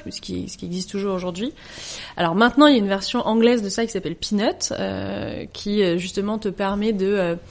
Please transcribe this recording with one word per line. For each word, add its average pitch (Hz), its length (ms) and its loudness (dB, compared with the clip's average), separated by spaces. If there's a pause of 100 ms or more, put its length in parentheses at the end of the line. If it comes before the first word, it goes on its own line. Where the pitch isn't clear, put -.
(100)
ce - 100 -10
qui, 185 280 -6
ce - 80 -12
qui 190 100 -10
existe 185 240 -4
toujours 196 240 -2
aujourd'hui. 180 380 -4 (640)
Alors 170 200 0
maintenant, 247 320 6
il 294 60 8
y - 20 6
a - 20 4
une 202 80 2
version 196 400 -2
anglaise 226 360 4
de 202 60 -4
ça 233 160 0
qui 226 60 -4
s'appelle 170 240 -4
Peanut, 214 580 -2
euh, 196 800 -6
qui, 208 300 0
euh, 175 160 4
justement 202 400 -4
te 214 100 -4
permet 202 440 0
de, 190 140 0
euh, 185 280 2 (160)